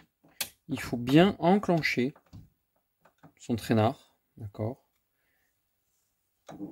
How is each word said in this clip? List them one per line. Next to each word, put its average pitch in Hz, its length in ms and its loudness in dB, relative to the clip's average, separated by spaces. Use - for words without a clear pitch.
il 131 140 -6
faut - 160 -6
bien 143 420 4
enclencher 170 760 0
son - 160 -4
traînard, 113 640 0
d'accord, 110 500 -10